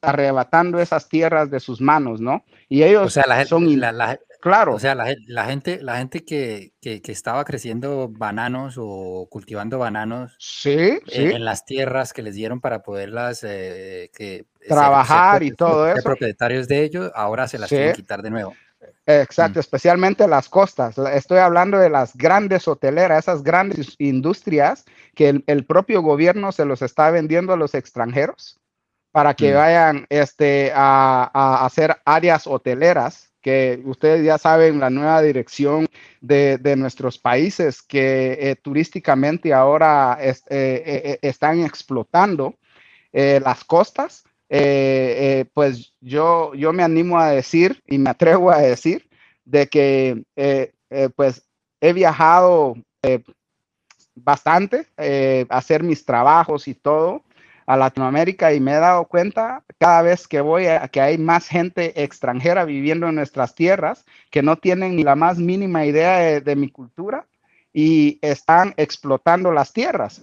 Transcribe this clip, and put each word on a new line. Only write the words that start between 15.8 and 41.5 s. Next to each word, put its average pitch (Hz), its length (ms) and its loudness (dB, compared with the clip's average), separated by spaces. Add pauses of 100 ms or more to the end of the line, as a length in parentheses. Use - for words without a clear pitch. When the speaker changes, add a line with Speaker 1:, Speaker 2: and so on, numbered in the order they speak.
Speaker 2:
ser 170 120 0
Speaker 1:
eso. - 60 -4
Speaker 2:
propietarios 123 640 -4
de 143 160 0
ellos, 175 300 -6
ahora 110 340 -4
se 123 120 -12
las 104 100 -10
Speaker 1:
Sí. 143 60 -2
Speaker 2:
quieren 143 180 0
quitar 101 300 -12
de 107 80 -10
nuevo. 107 240 -10 (500)
Speaker 1:
Exacto, 151 540 2
Speaker 2:
Mm. - 20 0
Speaker 1:
especialmente 180 680 2
las 156 220 0
costas. 139 480 0
La, 135 160 -4
estoy 143 240 0
hablando 185 400 4
de 180 140 4
las 131 260 -2
grandes 185 500 0
hoteleras, 156 580 0
esas 160 180 -4
grandes 165 560 -2
industrias 147 840 -2 (280)
que 147 160 2
el, 143 160 0
el 143 200 0
propio 190 360 0
gobierno 170 500 0
se 156 140 -2
los 135 160 -6
está 151 300 0
vendiendo 170 420 -2
a 180 40 0
los 151 180 -4
extranjeros 131 840 -6 (540)
para 147 220 4
que 143 180 0
Speaker 2:
Mm. 139 40 4
Speaker 1:
vayan, 156 540 2
este, 143 640 0
a, 135 600 2
a 135 320 2
hacer 156 400 -2
áreas 160 420 2
hoteleras, 135 920 -2
que 131 420 0
ustedes 156 400 0
ya 156 140 2
saben, 160 420 4
la 135 100 0
nueva 151 320 0
dirección 143 680 -2 (320)
de, 139 360 2
de 135 200 -2
nuestros 131 400 -6
países 147 640 -2
que, 135 580 -2
eh, 135 160 -4
turísticamente 151 960 -2
ahora 139 680 4
es-, 131 280 -4
eh, 135 360 -2
eh, 143 200 -6
eh, 143 160 -6
están 156 380 -2